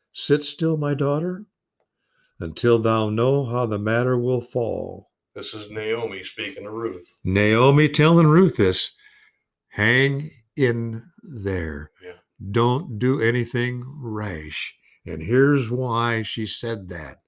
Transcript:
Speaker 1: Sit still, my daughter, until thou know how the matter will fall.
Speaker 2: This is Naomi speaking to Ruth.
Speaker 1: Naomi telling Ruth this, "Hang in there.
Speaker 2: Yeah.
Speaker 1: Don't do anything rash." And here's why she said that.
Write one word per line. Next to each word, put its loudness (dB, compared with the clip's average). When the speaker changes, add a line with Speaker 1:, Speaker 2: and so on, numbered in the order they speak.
Speaker 1:
Sit 0
still, -2
my -2
daughter, -2
until 2
thou 2
know 0
how -2
the -2
matter 0
will 0
fall. -6
Speaker 2:
This -12
is -14
Naomi -6
speaking -12
to -10
Ruth. -8
Speaker 1:
Naomi 4
telling 6
Ruth 6
this, 2
"Hang 2
in 0
there. -6
Speaker 2:
Yeah. -18
Speaker 1:
Don't 0
do 0
anything -2
rash." -10
And -10
here's 4
why -2
she -6
said -8
that. -12